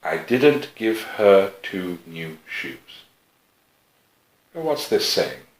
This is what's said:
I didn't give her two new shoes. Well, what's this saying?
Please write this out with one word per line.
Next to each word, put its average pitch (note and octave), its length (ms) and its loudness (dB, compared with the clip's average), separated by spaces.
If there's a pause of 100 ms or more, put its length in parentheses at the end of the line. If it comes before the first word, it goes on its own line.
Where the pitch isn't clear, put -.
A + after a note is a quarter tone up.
I D#2+ 160 -4
didn't C3 560 2
give A2 280 -2
her G2 500 4 (100)
two F2+ 440 -8
new E2 400 -12
shoes. - 580 -14 (1500)
Well, E3 100 -8
what's D3+ 240 -2
this G#2 200 2
saying? - 320 -2 (200)